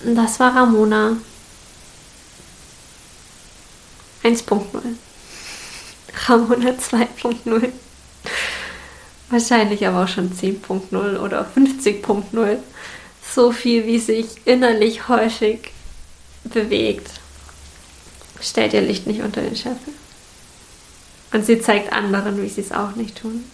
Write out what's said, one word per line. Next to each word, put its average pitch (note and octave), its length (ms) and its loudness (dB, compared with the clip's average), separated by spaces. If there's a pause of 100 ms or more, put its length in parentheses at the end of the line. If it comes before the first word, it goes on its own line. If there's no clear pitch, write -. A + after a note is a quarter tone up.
Und A#3 120 2
das A3+ 240 2
war B3+ 160 6
Ramona A3 600 4 (3000)
eins A#3 220 2
Punkt - 320 -2
null. A#3 200 -6 (1300)
Ramona A#3+ 500 4
zwei A#3 280 0
Punkt - 400 -6
null. A3+ 260 0 (1600)
Wahrscheinlich G#3+ 580 2
aber F3+ 160 2
auch F#3+ 40 0
schon F#3 280 -4
zehn F#3+ 260 -4
Punkt F#3+ 300 -6
null G3 260 -2
oder - 280 -4
fünfzig C4 560 2
Punkt G3+ 320 -2
null. A3+ 260 0 (760)
So B3 180 6
viel, A#3 340 2
wie A#3 140 2
sich A3+ 280 0 (180)
innerlich A#3 600 4
häufig A3+ 640 0 (720)
bewegt, A3 680 -2 (1300)
stellt G#3+ 320 0
ihr G#3 80 4
Licht F#3 260 -2
nicht G#3+ 140 -4
unter G#3 200 -6
den A3 140 -4
Scheffel. B3 380 -8 (1400)
Und G#3+ 140 0
sie A3+ 160 6
zeigt - 320 2
anderen, G3+ 500 -2
wie G3+ 60 -6
sie G3+ 120 -8
es - 100 -8
auch G#3 240 -4
nicht A3+ 260 -10
tun. A3+ 320 -8